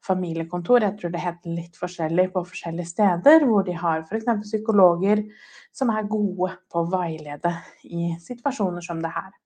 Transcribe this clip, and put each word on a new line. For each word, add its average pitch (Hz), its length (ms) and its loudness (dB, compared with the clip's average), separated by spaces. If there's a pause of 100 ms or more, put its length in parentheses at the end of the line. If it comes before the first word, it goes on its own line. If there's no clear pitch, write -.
familiekontor. 180 800 0
Jeg 214 160 -2
tror 175 140 -6
det 156 100 -4
heter 170 320 -6
litt 170 240 -8
forskjellig 175 540 0
på 175 180 0
forskjellige 170 400 -8
steder, 214 560 6
hvor 208 180 4
de 175 100 -4
har 160 300 -2
for 214 120 -4
eksempel 220 280 -2
psykologer 208 760 4 (500)
som 247 180 0
er 214 180 -2
gode 185 420 0 (200)
på 170 100 0
å 170 100 -2
veilede 165 640 -4 (340)
i 170 240 -2 (100)
situasjoner 208 640 -4
som 165 180 -6
det 160 140 -4
her. 190 160 -8 (140)